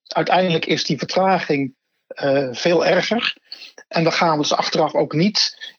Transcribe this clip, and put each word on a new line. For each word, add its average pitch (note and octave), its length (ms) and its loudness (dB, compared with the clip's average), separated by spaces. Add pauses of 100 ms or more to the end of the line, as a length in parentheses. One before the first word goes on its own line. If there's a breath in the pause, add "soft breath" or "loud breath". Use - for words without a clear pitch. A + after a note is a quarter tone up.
Uiteindelijk F3 580 0
is D#3 200 -2
die C3+ 120 -2
vertraging, E3+ 800 0 (320)
eh, C#3 440 -2
veel E3 340 0
erger. F3+ 500 0 (520 loud breath)
En E3 160 0
dan D#3+ 100 2
gaan E3+ 220 2
we D3 60 2
dus D3 120 0
achteraf - 420 0
ook C#3+ 180 0
niet - 640 0